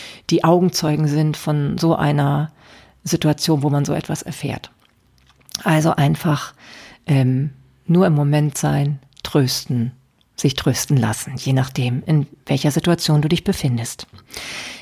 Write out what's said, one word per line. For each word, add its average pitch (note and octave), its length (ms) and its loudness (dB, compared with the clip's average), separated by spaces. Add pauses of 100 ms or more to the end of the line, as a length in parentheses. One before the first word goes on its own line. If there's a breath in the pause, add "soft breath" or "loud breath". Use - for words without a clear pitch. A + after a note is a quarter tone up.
(300 loud breath)
die E3 120 2
Augenzeugen D#3+ 640 2
sind D3+ 300 0
von D3 400 -2
so E3 180 2
einer D3 560 0 (540 loud breath)
Situation, D3+ 580 0
wo D3 60 0
man C#3+ 160 2
so C#3+ 80 -2
etwas - 300 -6
erfährt. - 480 -8 (920)
Also D#3 320 2
einfach, D3+ 600 0 (520 loud breath)
ähm, C3+ 440 2 (360)
nur F3+ 200 4
im D#3+ 80 4
Moment D3 420 2
sein, C#3+ 420 0 (240)
trösten, B2+ 720 0 (420)
sich C3+ 200 0
trösten - 420 0
lassen, A2+ 400 -2
je - 160 -4
nachdem, C3 540 -2
in D3+ 200 2 (200)
welcher C#3+ 240 0
Situation E3 500 2
du D3+ 80 2
dich E3+ 160 0
befindest. A#2+ 600 -4 (760 loud breath)